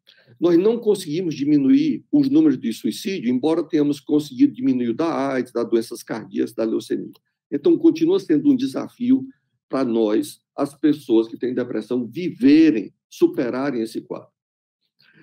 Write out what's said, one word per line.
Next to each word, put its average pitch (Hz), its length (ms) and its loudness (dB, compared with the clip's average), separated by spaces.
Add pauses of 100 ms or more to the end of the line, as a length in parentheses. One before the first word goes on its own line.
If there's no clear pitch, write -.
(400)
Nós 170 180 4
não 226 220 0
conseguimos 175 560 -4
diminuir 143 720 2
os 139 180 2
números 143 300 4
de 113 140 -4
suicídio, 123 580 -4
embora 156 320 0
tenhamos 147 380 -2
conseguido 143 520 0
diminuir 123 360 -2
o 113 60 -2
da 139 400 -2
aids, 123 180 -4
das 117 180 -4
doenças 113 320 -2
cardíacas, 113 500 -6
da 113 120 -4
leucemia. - 480 -4 (400)
Então, 165 260 2
continua 165 400 2
sendo 147 320 0
um 131 60 4
desafio 123 680 -2 (440)
pra 135 160 -2
nós, 110 560 -2 (160)
as 143 180 -6
pessoas 113 540 0
que - 80 -16
têm 127 180 -6
depressão, 123 500 -6
viverem, 185 880 2 (160)
superarem 135 720 -2
esse - 180 -8
quadro. - 300 -14 (920)